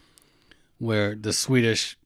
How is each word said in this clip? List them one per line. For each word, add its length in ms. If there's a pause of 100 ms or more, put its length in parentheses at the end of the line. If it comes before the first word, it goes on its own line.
(800)
where 360
the 180
Swedish 720